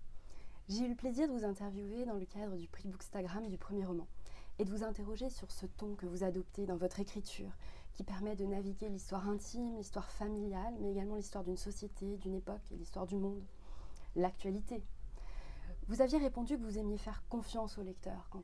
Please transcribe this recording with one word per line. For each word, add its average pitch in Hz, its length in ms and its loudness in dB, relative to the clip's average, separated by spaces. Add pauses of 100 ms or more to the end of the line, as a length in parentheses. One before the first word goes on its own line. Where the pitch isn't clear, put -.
(680)
J'ai 226 200 2
eu - 20 2
le 240 60 2
plaisir 262 340 4
de - 20 2
vous 233 140 2
interviewer 202 580 0
dans 226 120 2
le 185 100 0
cadre 202 320 -2
du 170 100 -4
prix - 220 -4
Bookstagram 190 580 -2
du 185 100 -2
premier 196 280 0
roman 180 220 0 (520)
et 208 60 6
de 190 60 2
vous 208 120 0
interroger 220 460 0
sur 196 220 -2
ce - 160 0
ton 208 280 -2
que 185 100 -4
vous 180 200 2
adoptez 185 400 2
dans 185 100 2
votre 180 240 2
écriture, 196 560 -2 (380)
qui 202 100 -2
permet 202 320 0
de 190 80 2
naviguer 196 460 2
l'histoire 190 400 0
intime, 226 480 0
l'histoire 196 340 -2
familiale, 208 680 0
mais 202 100 2
également 196 240 2
l'histoire 202 300 -2
d'une 185 100 2
société, 202 640 -2
d'une 190 180 -2
époque 202 380 -4
et - 20 -4
l'histoire 175 300 -2
du 185 100 0
monde, 196 300 2 (720)
l'actualité. 190 640 2 (1040)
Vous 226 140 6
aviez 262 160 8
répondu 262 400 4
que 240 60 0
vous 214 160 0
aimiez 208 180 2
faire - 320 -2
confiance 220 480 0
au 202 60 -2
lecteur 185 480 -4
quant 190 120 -6